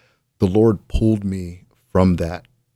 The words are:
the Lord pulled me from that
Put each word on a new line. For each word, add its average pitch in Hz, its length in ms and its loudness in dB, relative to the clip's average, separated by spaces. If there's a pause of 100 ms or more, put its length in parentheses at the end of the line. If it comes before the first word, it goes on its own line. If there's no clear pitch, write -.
(380)
the 104 80 0
Lord 107 420 2
pulled 110 360 0
me 92 400 -10 (260)
from 92 260 2
that 85 300 -8 (300)